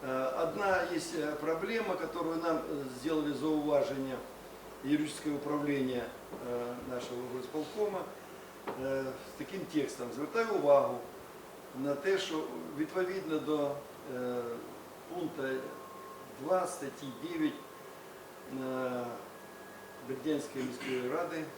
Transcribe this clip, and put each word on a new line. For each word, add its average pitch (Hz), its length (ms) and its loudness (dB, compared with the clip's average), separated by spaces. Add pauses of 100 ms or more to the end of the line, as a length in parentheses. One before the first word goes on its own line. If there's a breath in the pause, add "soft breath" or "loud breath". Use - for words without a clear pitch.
Э, 131 220 2 (180)
одна 190 400 4 (120)
есть, 165 200 -2
э, 151 260 0
проблема, 190 540 2
которую 160 460 0
нам, 160 160 4
э, 143 260 -2 (160)
сделали 151 340 2
зауважение 135 840 4 (680)
юридическое 151 500 2
управление, 143 720 2 (440)
э, 120 260 -2 (160)
нашего 123 320 -4 (100)
горосполкома, 156 720 0 (760)
э, 135 240 2
с - 340 -6
таким 160 280 -4
текстом. 127 480 0
Звертаю 214 420 2
увагу 143 440 8 (800)
на 143 160 2
те, 190 220 4
що 160 260 0 (340)
відповідно 160 600 2
до, 143 320 2 (440)
е, 123 260 0 (720)
пункту 165 300 -2 (1000)
два 180 240 6
статті 139 400 -6 (160)
дев'ять, 165 300 2 (1080)
е, 127 440 0 (1040)
Бердянської 135 560 0
міської 127 460 0
ради 165 320 0 (140)